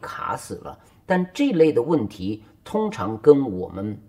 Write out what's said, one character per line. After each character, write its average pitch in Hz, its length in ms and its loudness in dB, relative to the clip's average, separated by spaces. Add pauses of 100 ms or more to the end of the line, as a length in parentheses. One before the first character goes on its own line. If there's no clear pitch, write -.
卡 - 360 -10
死 - 200 -12
了。” - 200 -16 (300)
但 185 260 0
这 285 200 0
类 160 200 6
的 120 100 2
问 123 260 0
题 101 340 -8 (220)
通 214 260 -4
常 110 280 -6
跟 139 340 6
我 90 160 -6
们 98 280 -8 (120)